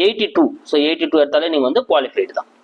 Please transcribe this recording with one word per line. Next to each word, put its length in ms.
எயிட்டி 320
டூ. 100
So, 60
எயிட்டி 240
டூ 120
எடுத்தாலே 300
நீங்க 160
வந்து 200
குவாலிஃபைடு 500
தான். 100